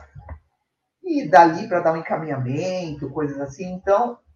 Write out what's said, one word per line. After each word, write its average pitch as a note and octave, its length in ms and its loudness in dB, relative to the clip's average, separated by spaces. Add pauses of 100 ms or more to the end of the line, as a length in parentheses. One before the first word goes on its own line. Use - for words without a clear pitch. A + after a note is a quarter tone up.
(1040)
E D4 240 -4
dali E3+ 400 6
pra F3 120 0
dar D#3+ 120 2
um E3 60 -4
encaminhamento, D#3 1120 -6
coisas D3 300 -6
assim. F3+ 340 -10
Então, G#3 440 0 (180)